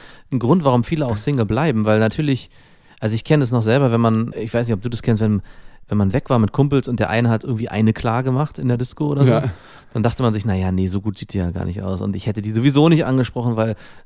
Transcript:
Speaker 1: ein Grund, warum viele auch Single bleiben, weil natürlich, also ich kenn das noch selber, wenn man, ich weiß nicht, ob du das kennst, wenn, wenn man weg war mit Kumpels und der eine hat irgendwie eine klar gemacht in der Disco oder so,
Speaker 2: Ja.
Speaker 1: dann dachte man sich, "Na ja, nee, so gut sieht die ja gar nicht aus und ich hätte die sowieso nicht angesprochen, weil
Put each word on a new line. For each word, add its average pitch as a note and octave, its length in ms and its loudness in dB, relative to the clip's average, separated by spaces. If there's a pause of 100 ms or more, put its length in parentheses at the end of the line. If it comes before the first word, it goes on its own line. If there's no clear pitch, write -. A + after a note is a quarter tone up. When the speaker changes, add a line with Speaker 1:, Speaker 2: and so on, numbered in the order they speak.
(320)
Speaker 1:
ein B2+ 80 0
Grund, D3+ 240 2
warum B2 220 4
viele D3+ 220 -2
auch A2 100 -2
Single B2+ 280 -2
bleiben, A2 380 0
weil G#2+ 160 4
natürlich, C3 500 -2 (520)
also A2 120 -2
ich A2+ 120 -6
kenn D3+ 160 4
das A#2+ 100 -2
noch A#2+ 120 2
selber, B2 280 2
wenn A#2 100 2
man, A2+ 360 0
ich A2+ 160 -8
weiß A#2 140 0
nicht, A#2 80 0
ob F#2+ 60 -6
du A#2+ 80 -6
das G#2+ 120 -8
kennst, A2 200 0
wenn, G#2 200 2 (460)
wenn G#2 100 -2
man G2 160 0
weg - 160 -2
war B2+ 100 2
mit G#2+ 140 2
Kumpels C#3 340 2
und A#2+ 140 -2
der G2+ 80 -2
eine A#2 200 2
hat A2+ 140 0
irgendwie A#2 240 -4
eine A2 240 2
klar A#2+ 320 -2
gemacht C3 360 -2
in B2+ 100 -2
der A#2+ 80 0
Disco B2+ 300 -4
oder C#3 180 2
so, B2+ 60 6
Speaker 2:
Ja. A2+ 120 2 (500)
Speaker 1:
dann A2 100 -2
dachte A2+ 200 -2
man A#2 80 2
sich, G#2+ 140 -4
"Na G2+ 100 0
ja, F#2 160 -2
nee, F#2 160 0
so F#2+ 140 -2
gut G#2 160 -6
sieht - 160 -16
die G2 60 -2
ja F2 120 -2
gar F2+ 140 -6
nicht F2+ 160 -6
aus F#2+ 180 -4
und G2+ 160 -4
ich G2 120 -6
hätte G#2 140 -4
die G#2+ 120 -6
sowieso C#3 340 4
nicht E3 160 4
angesprochen, B2 540 -2
weil A2 180 0 (300)